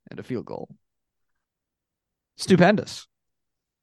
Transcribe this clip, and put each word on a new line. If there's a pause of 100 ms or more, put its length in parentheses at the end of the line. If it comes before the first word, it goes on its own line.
(120)
and
a
field
goal. (1600)
Stupendous. (760)